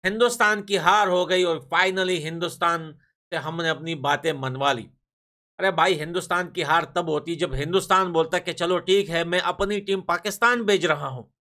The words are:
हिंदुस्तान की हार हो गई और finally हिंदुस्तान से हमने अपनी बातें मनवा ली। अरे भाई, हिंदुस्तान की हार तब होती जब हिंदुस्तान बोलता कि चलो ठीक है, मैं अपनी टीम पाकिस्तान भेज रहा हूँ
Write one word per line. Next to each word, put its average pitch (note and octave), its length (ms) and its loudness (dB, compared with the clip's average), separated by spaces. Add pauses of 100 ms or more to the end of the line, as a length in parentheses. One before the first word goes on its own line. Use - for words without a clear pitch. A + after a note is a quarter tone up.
हिंदुस्तान G#3+ 580 2
की G3+ 140 -2
हार F#3 320 4
हो F3+ 180 2
गई F#3 180 2
और D#3 300 -2
finally F#3 460 2
हिंदुस्तान E3 760 -4 (380)
से E3+ 40 -4
हमने D#3+ 320 -4
अपनी D#3+ 260 -4
बातें C#3+ 380 0
मनवा C3+ 400 0
ली। A2+ 180 -4 (720)
अरे F#3+ 100 2
भाई, E3+ 240 2
हिंदुस्तान F3 560 -4
की F3 120 -6
हार D#3 340 0
तब E3+ 140 -2
होती D3+ 260 -2
जब C#3+ 180 -4
हिंदुस्तान F#3 580 0
बोलता E3 260 0
कि E3+ 140 -6
चलो F3 260 0
ठीक F#3+ 300 2
है, E3+ 160 0
मैं F3 160 0
अपनी G3 400 -2
टीम G3 200 -2
पाकिस्तान A3+ 600 0
भेज F#3+ 240 2
रहा D3 220 0
हूँ B2+ 320 -14